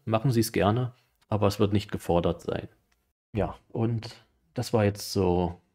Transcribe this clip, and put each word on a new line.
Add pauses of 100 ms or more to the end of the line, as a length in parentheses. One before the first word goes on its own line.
machen
Sie
es
gerne, (340)
aber
es
wird
nicht
gefordert
sein. (680)
Ja, (140)
und (400)
das
war
jetzt
so (160)